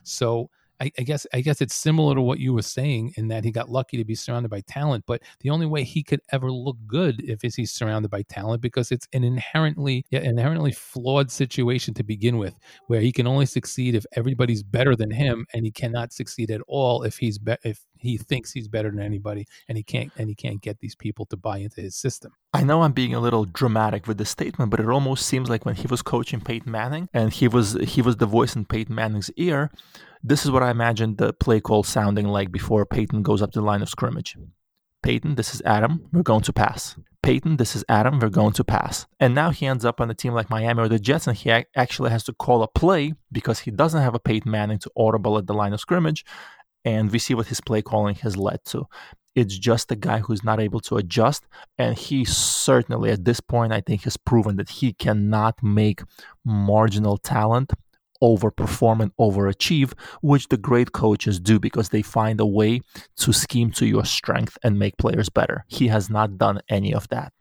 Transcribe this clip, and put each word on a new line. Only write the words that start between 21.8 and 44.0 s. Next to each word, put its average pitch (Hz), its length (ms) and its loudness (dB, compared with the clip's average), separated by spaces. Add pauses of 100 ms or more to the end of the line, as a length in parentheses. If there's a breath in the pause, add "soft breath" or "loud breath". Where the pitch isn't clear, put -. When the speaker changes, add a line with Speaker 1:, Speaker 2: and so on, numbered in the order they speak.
Speaker 1:
his 95 160 -12
system. - 360 -8 (200)
Speaker 2:
I 139 120 2
know 151 180 4
I'm 151 100 4
being 123 220 0
a 120 60 -2
little 117 260 2
dramatic 107 600 0
with 107 120 -2
this 104 100 -4
statement, - 420 -4
but 113 100 0
it 110 100 0
almost 131 360 0
seems 127 220 -2
like 113 160 -2
when 117 120 -4
he - 100 -6
was 120 160 -2
coaching 117 400 -4
Peyton 117 280 -6
Manning 131 440 -6
and 110 180 2
he 127 160 4
was, 110 340 2
he - 200 2
was 117 140 2
the 113 100 2
voice 113 280 2
in 107 120 -4
Peyton 113 280 -4
Manning's 110 420 -2
ear, 151 340 0 (520 loud breath)
this 143 220 2
is 143 60 0
what 131 120 4
I 127 80 2
imagined 113 480 0
the 110 160 2
play 113 260 2
call 107 240 4
sounding 104 420 0
like 101 240 -2
before 101 340 0
Peyton 107 380 0
goes 101 200 2
up 101 100 0
to 110 80 -2
the 104 60 0
line 104 160 2
of 110 60 -4
scrimmage. - 480 -6 (640)
"Peyton, 123 340 0
this - 180 -2
is - 100 -8
Adam. 110 480 2
We're 170 100 4
going 113 200 4
to - 100 -2
pass. - 440 -2 (260)
Peyton, 139 360 2
this 120 180 0
is 101 120 -6
Adam. 120 300 4
We're 110 120 2
going 107 240 4
to - 100 0
pass." - 420 -2 (140)
And 127 160 4
now 156 140 2
he 143 160 -2
ends 131 180 0
up 120 160 0
on 117 100 0
a 110 40 -6
team 123 180 -4
like 113 180 -2
Miami 113 320 2
or 113 60 4
the 113 100 4
Jets, 131 300 0
and 117 80 0
he - 140 0
ac-, 117 160 4 (100)
actually 131 340 0
has 113 140 0
to - 80 -8
call 120 320 2
a - 20 2
play 160 460 2 (180)
because 110 300 -2
he - 100 -8
doesn't 156 320 2